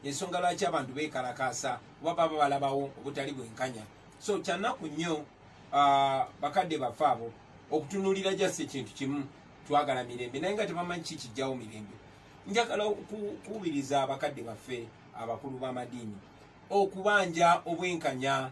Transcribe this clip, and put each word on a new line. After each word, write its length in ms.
Ensonga 360
lwaki 260
abantu 280
beekalakaasa, 840
oba 120
baba 240
balabawo 640
obutali 320
bwenkanya. 520
So, 200
kya 180
nnaku 300
nnyo, 380
ah, 540
bakadde 360
baffe 280
abo, 260
okutunuulira 640
just 240
ekintu 340
kimu, 300
twagala 360
mirembe, 360
naye 140
nga 120
tebamanyi 380
ki 120
kijjawo 400
mirembe. 400
Njagala 360
oku-, 560
okukubiriza 640
abakadde 400
baffe, 440
abakulu 420
b'amadiini, 600
okubanja 960
obwenkanya. 880